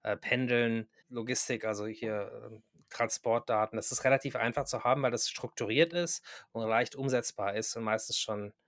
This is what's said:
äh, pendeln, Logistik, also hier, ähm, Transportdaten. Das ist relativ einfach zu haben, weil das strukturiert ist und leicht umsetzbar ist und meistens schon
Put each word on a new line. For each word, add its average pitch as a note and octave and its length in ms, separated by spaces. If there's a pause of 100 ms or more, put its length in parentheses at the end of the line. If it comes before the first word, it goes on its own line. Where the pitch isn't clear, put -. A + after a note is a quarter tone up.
äh, G#2 140
pendeln, A#2+ 720 (200)
Logistik, A#2 560
also G#2+ 220
hier, G#2+ 440 (140)
ähm, A2+ 180 (280)
Transportdaten. A2+ 840
Das G#2 160
ist - 120
relativ C3+ 320
einfach A#2+ 280
zu - 200
haben, C3+ 180
weil B2+ 80
das A#2 180
strukturiert B2 640
ist F3 320 (280)
und A2+ 160
leicht A#2 260
umsetzbar A#2+ 600
ist G#2+ 220
und A#2 60
meistens A2 360
schon G#2 340 (160)